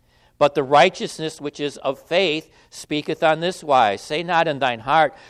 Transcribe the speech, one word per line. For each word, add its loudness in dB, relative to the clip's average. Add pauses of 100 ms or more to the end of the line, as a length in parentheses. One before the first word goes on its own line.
(380)
But 2
the 0
righteousness 0
which -10
is -6
of -6
faith -2 (200)
speaketh -6
on 2
this -6
wise, 2
Say -6
not 0
in -4
thine -2
heart, 2 (160)